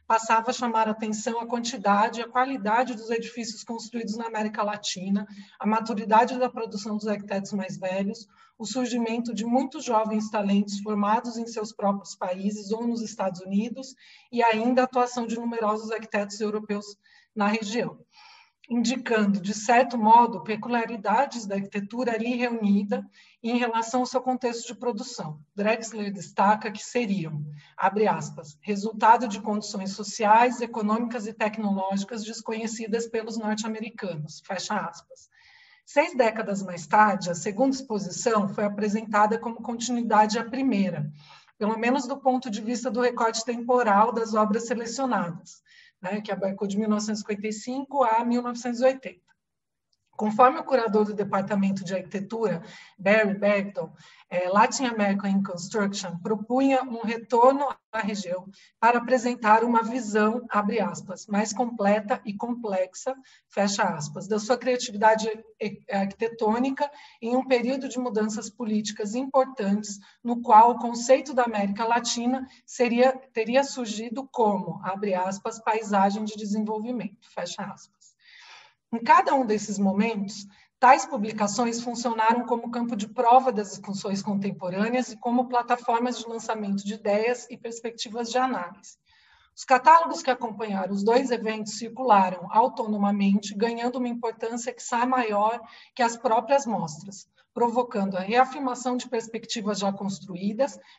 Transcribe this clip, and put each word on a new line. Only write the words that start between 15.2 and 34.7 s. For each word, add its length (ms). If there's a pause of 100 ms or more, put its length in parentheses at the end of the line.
de 100
numerosos 560
arquitetos 500
europeus 560 (380)
na 120
região, 520 (680)
indicando, 720
de 140
certo 420
modo, 480
peculiaridades 1000
da 80
arquitetura 600
ali 200
reunida 720 (360)
em 160
relação 400
ao 80
seu 120
contexto 460
de 80
produção. 640 (160)
Drexler 560
destaca 600
que 120
seriam, 600 (320)
abre 300
aspas, 540
"resultado 640
de 120
condições 520
sociais, 720
econômicas 640
e 60
tecnológicas 880
desconhecidas 840
pelos 320
norte-americanos", 1080
fecha 320